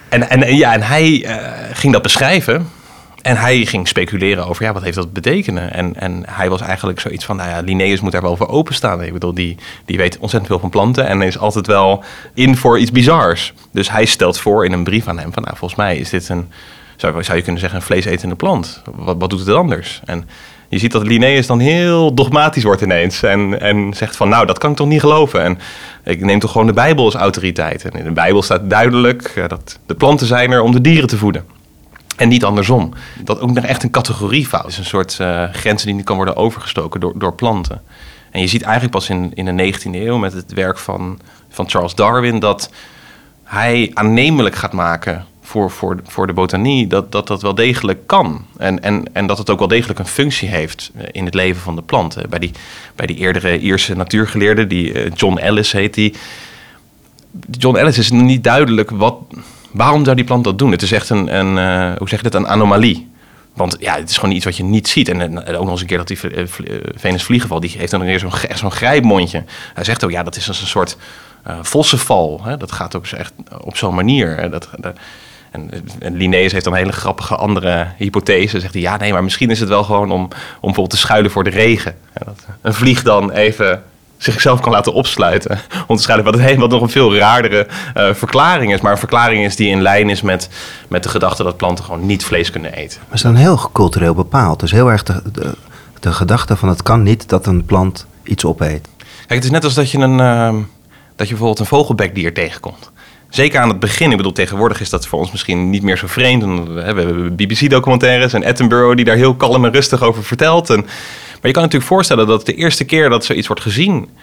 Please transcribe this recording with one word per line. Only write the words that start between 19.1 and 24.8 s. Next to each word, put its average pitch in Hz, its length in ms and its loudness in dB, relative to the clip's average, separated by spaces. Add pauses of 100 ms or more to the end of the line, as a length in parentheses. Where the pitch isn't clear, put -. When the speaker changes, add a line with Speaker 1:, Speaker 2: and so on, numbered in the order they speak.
Speaker 1:
wat 92 120 -2
doet 95 100 -4
het 92 80 -4
anders? 127 560 0
En 85 240 -8 (400)
je 95 100 -4
ziet 117 140 0
dat 107 140 0
Linnaeus 123 400 4
dan 120 120 2
heel 165 560 2
dogmatisch 139 500 2
wordt 98 180 4
ineens 90 400 0
en, 101 380 0
en 104 340 0
zegt - 220 -6
van, 101 120 2
nou, 110 180 4
dat 95 120 0
kan 147 120 0
ik 143 60 -2
toch 147 120 0